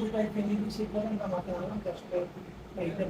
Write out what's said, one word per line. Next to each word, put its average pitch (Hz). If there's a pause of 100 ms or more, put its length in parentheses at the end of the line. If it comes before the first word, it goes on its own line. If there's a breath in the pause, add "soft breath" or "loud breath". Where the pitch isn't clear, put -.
যেটা 214
এই 208
প্যান্ডেমিক, 208
সেই 214
কারণে 214
আমরা 196
মাথায় 180
আনলাম 202
যে 185
আসলে - (680)
এইটা 170